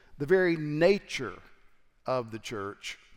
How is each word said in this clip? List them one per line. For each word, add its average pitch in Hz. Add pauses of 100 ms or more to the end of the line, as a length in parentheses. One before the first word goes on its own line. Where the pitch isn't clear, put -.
(160)
the 147
very 180
nature 151 (640)
of 123
the 110
church 101 (180)